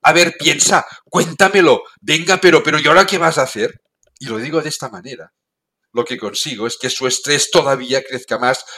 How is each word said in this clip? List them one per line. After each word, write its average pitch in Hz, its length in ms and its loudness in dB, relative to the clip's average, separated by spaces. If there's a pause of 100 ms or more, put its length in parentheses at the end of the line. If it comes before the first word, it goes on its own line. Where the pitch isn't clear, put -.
A 151 100 4
ver, 165 260 2
piensa, 151 480 0 (200)
cuéntamelo, 175 760 2 (180)
venga, 170 400 -2
pero, 165 220 6
pero, 151 160 -2
¿y 143 80 -2
ahora 175 200 6
qué 190 100 -4
vas 165 220 0
a 139 40 2
hacer?". 113 380 -6 (380)
Y 240 80 -12
lo 113 120 -8
digo 147 240 -4
de 151 60 -8
esta 143 200 -10
manera. 110 440 -18 (600)
Lo 117 120 -2
que 123 140 -10
consigo 110 480 -8
es 117 100 -6
que 127 140 -6
su 131 160 -6
estrés 143 440 -2
todavía 135 520 0
crezca 123 360 -8
más 123 260 0 (140)